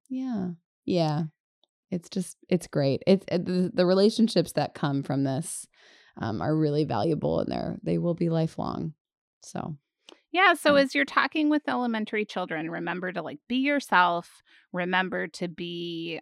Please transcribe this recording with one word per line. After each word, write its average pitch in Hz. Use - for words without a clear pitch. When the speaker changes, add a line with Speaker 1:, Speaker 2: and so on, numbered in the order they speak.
Speaker 1:
yeah. 254
Yeah. 160
It's 175
just, -
it's 180
great. 139
It's, 190
uh, 175
the, 180
the 180
relationships 190
that 147
come 139
from 139
this, 135
um, 107
are 139
really 151
valuable, 131
and 60
they're, -
they 170
will 170
be 170
lifelong. 160
So. -
Speaker 2:
Yeah. 359
So 294
Speaker 1:
Yeah. 277
Speaker 2:
as 269
you're 285
talking 294
with 302
elementary 226
children, 165
remember 175
to, 175
like, 147
be 240
yourself. 180
Remember 180
to -
be, 170